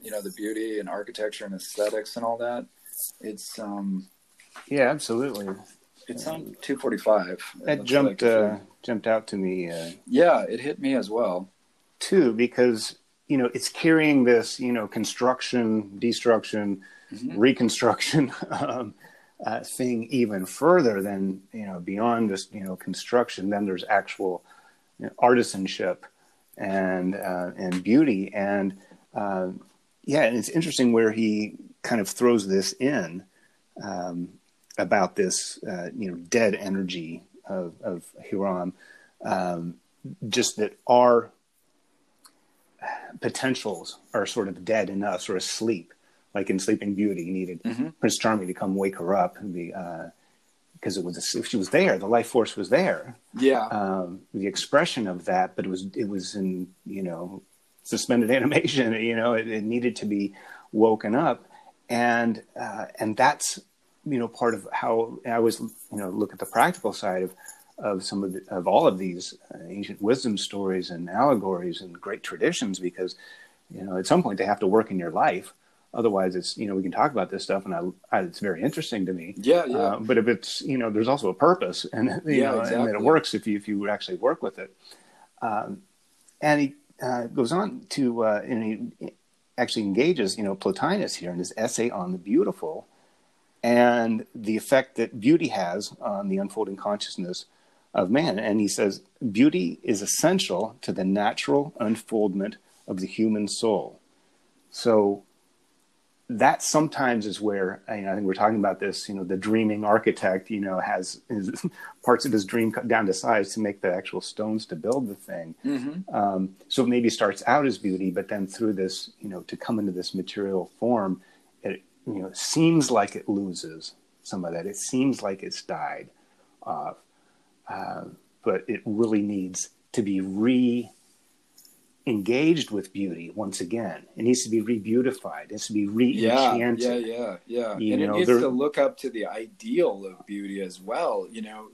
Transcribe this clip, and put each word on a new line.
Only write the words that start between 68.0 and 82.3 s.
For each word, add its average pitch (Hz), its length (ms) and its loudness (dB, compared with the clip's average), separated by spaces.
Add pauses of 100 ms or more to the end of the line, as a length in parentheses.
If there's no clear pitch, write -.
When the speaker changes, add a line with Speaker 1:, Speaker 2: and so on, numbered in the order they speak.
Speaker 2:
some 98 180 -4
of 95 120 -4
the, 95 160 -10
of 92 180 -6
all 131 180 6
of 98 120 4
these, 92 360 -6 (200)
uh, - 40 -16 (100)
ancient 98 340 -10
wisdom 117 360 2
stories 95 520 -4
and 87 200 -8
allegories 95 720 0
and 87 200 -16
great 98 220 -10
traditions, 101 560 -2
because, 92 380 -6 (540)
you - 120 -14
know, 185 140 -6
at 185 100 -2
some 180 160 6
point 165 160 -2
they 95 80 -2
have 104 140 0
to 107 60 2
work 107 240 4
in 95 80 -2
your 85 120 -4
life. 90 440 0 (380)
Otherwise, 98 420 2
it's, 90 240 -6
you 110 80 -4
know, 98 80 -4
we 95 80 0
can 92 80 -4
talk 135 220 0
about 107 180 -2
this 95 140 -8
stuff, 98 220 -2
and 92 80 -4
I, 85 80 -4 (280)
I, 110 120 2
it's 85 180 -8
very 92 220 -2
interesting 117 440 -2
to 92 60 -2
me. 90 260 -10
Speaker 1:
Yeah, 156 260 4
yeah. 131 140 -2
Speaker 2:
Uh, 107 220 0
but 113 180 2
if 110 80 4
it's, - 360 0
you 135 140 -2
know, 117 140 -2
there's 107 180 2
also 131 200 2
a 92 60 0
purpose, 143 580 2
and, 123 300 0
<laughs> - 40 -14
you 139 160 4